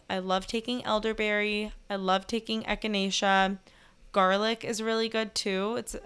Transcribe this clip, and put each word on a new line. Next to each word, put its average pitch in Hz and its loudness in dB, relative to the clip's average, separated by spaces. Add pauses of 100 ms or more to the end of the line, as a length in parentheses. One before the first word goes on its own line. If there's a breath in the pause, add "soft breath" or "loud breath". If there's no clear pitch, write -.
I 190 -2
love 185 0
taking 247 -4
elderberry. 208 0 (160)
I 202 -4
love 190 2
taking 220 -4
echinacea. 196 2 (560 soft breath)
Garlic 208 4
is 220 -4
really 226 0
good 220 -2
too. 202 -2
It's - -6 (100)